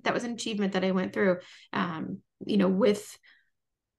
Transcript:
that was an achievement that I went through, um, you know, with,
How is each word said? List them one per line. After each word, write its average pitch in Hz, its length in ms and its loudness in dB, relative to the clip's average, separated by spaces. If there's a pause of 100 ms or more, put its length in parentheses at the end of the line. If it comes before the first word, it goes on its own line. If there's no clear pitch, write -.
that 226 100 0
was - 80 -2
an 240 100 -6
achievement 202 420 -2
that 185 100 0
I 190 80 2
went 190 200 0
through, 190 260 2 (340)
um, 180 460 -4 (280)
you 214 120 2
know, 185 100 6
with, 202 500 0 (800)